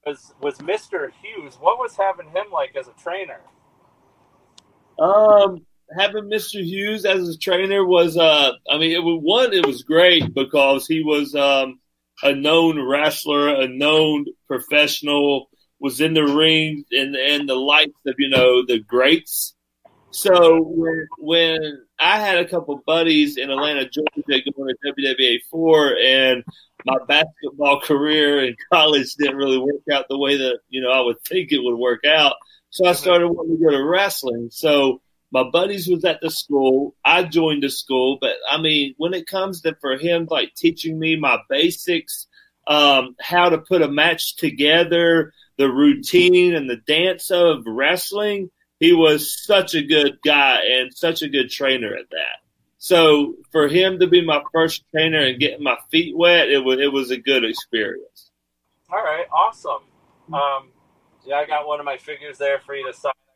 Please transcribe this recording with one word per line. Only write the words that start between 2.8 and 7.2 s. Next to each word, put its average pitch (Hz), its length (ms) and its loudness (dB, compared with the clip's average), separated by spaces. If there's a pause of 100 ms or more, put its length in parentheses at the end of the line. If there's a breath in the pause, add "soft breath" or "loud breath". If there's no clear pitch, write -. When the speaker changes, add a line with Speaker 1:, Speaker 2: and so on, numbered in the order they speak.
Speaker 1:
a 113 140 -20
trainer? 175 400 -10 (1600)
Speaker 2:
Um, 202 640 4 (320)
having 202 320 -2
Mister 208 300 -6
Hughes 196 460 -6
as 190 240 0